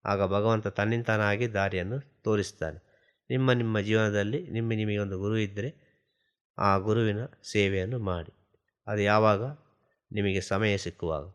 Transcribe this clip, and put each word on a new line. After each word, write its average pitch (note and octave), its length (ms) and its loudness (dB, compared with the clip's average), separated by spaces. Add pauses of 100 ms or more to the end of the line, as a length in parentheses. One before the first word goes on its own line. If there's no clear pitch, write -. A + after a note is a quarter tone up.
ಆಗ G2 200 0
ಭಗವಂತ G#2 420 0
ತನ್ನಿಂತಾನಾಗಿ G#2+ 840 0
ದಾರಿಯನ್ನು G2 720 -4
ತೋರಿಸ್ತಾನೆ. F#2 640 -4 (400)
ನಿಮ್ಮ B2+ 220 2
ನಿಮ್ಮ A2+ 280 2
ಜೀವನದಲ್ಲಿ G#2+ 680 0
ನಿಮ್ಮ A2+ 260 -2
ನಿಮಗೆ G#2+ 240 -2
ಒಂದು G2 220 -4
ಗುರು G#2+ 180 -2
ಇದ್ದರೆ G#2 640 -6 (560)
ಆ G2 200 4
ಗುರುವಿನ G#2+ 480 0
ಸೇವೆಯನ್ನು G2 760 0
ಮಾಡಿ. F2+ 340 -4 (540)
ಅದು G#2 140 -2
ಯಾವಾಗ? G#2+ 420 6 (680)
ನಿಮಗೆ G2 300 0
ಸಮಯ G2+ 360 0
ಸಿಕ್ಕುವಾಗ. D#2+ 580 -6